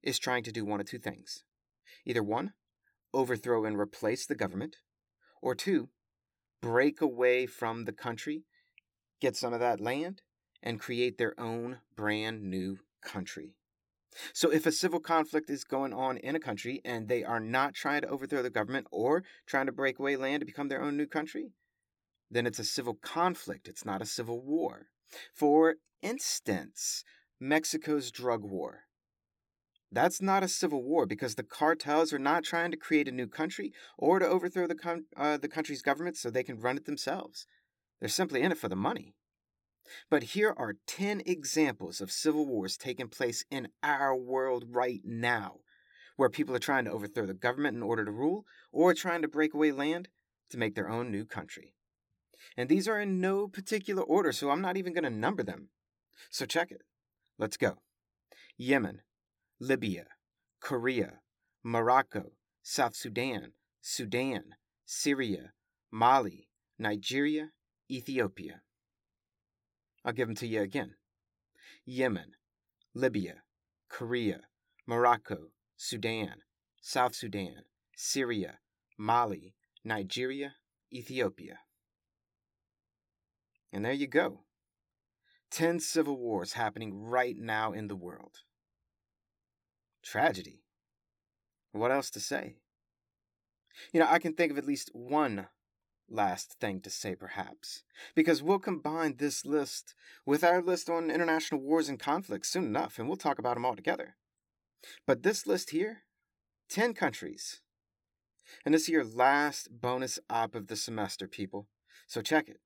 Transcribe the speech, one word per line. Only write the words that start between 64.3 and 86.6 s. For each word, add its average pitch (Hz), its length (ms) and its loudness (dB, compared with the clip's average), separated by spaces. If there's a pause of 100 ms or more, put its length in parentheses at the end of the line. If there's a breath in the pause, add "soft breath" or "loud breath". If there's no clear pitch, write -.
Syria, 117 680 -2 (380)
Mali, 117 560 4 (320)
Nigeria, 139 720 0 (400)
Ethiopia. 117 680 -4 (1400)
I'll 120 100 -2
give 120 140 0
'em 113 100 -4
to 120 100 -6
you 110 140 0
again. 104 340 -2 (920 loud breath)
Yemen, 127 500 -2 (600)
Libya, 113 480 0 (440)
Korea, 117 640 -2 (380)
Morocco, 117 640 2 (260)
Sudan, 110 640 -4 (400)
South 127 320 2
Sudan, 98 520 -8 (300)
Syria, 117 640 -2 (360)
Mali, 107 560 0 (300)
Nigeria, 127 720 -4 (360)
Ethiopia. 120 680 -6 (2000)
And 101 140 -4
there 123 80 0
you 139 140 -2
go. 143 360 2 (1080)
Ten 170 280 2
civil 147 380 2
wars 107 360 -2
happening 110 400 -4